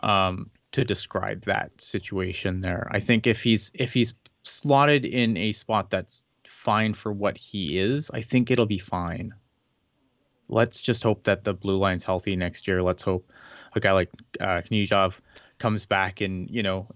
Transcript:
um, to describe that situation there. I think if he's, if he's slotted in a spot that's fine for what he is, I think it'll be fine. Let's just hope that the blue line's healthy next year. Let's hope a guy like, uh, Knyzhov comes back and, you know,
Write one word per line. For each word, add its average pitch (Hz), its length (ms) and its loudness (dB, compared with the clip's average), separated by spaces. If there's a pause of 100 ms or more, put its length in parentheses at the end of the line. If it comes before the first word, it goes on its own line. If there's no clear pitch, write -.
um, 95 480 2 (220)
to 135 120 0
describe - 600 -4
that - 360 -2
situation 92 800 -4
there. 90 300 -4
I - 80 -2
think 117 300 2
if 110 120 2
he's, 113 340 2
if 127 180 -4
he's 120 220 2 (300)
slotted 143 600 4
in 113 320 0
a 104 160 -2
spot 104 380 -2
that's - 340 -4 (220)
fine 110 480 0
for 104 180 -6
what 98 240 -2
he 90 420 -4
is, 127 320 0
I 113 120 -8
think 123 280 2
it'll 123 160 4
be 104 120 -2
fine. 87 560 -6 (1120)
Let's 117 320 0
just - 220 -2
hope 107 220 0
that 98 200 2
the 101 100 -2
blue 95 240 -2
line's 95 260 0
healthy 95 320 -2
next 87 320 -4
year. 90 140 2
Let's 90 200 0
hope 92 280 -4 (440)
a 107 60 0
guy 98 120 4
like, 92 180 2 (300)
uh, 90 300 -2
Knyzhov 98 440 2 (440)
comes 107 280 -2
back 95 340 0
and, 92 300 -4
you 113 120 -4
know, 95 340 -2